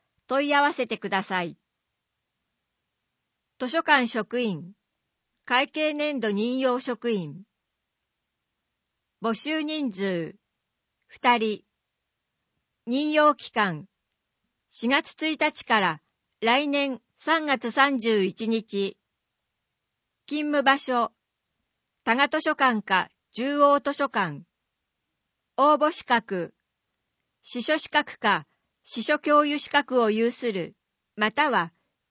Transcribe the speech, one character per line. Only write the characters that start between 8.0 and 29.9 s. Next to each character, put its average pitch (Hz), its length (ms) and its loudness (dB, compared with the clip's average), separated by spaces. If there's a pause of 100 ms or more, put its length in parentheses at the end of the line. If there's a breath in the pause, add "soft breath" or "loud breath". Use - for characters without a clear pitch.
募 226 100 0
集 302 300 -4
人 302 280 -4
数、 185 440 -4 (720)
二 247 320 2
人。 214 240 -2 (1200)
任 285 280 -2
用 302 200 6
期 - 180 -10
間、 185 360 -2 (840)
四 - 200 -6
月 285 240 0 (140)
一 311 120 -2
日 302 240 -2
か 220 160 2
ら 165 220 0 (380)
来 254 280 2
年 277 340 -2 (140)
三 311 320 -2
月 247 240 -2
三 277 260 2
十 214 260 2
一 214 240 -4
日。 208 480 -4 (1300)
勤 294 260 -4
務 285 120 0
場 269 160 4
所、 247 320 -2 (920)
多 226 100 2
賀 277 140 2
図 311 100 -2
書 311 160 -2
館 240 260 2
か - 280 0 (240)
中 285 260 -2
央 285 220 6
図 277 100 -4
書 277 160 -2
館。 170 360 -4 (1160)
応 294 180 6
募 302 160 2
資 - 140 -12
格、 202 480 -2 (880)
司 - 200 -8
書 311 160 0
資 - 120 -8
格 - 280 -2
か 185 300 0 (360)
司 - 200 -8
書 302 160 2
教 294 240 4
諭 294 160 -2
資 - 100 -8
格 254 320 2